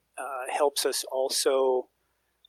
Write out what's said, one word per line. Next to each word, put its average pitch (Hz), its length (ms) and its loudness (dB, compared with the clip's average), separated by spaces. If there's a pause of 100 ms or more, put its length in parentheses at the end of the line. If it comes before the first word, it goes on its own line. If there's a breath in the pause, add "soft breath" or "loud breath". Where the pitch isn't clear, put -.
(180)
uh, 131 380 -8
helps - 300 2
us 135 260 -2
also, 131 800 2 (600)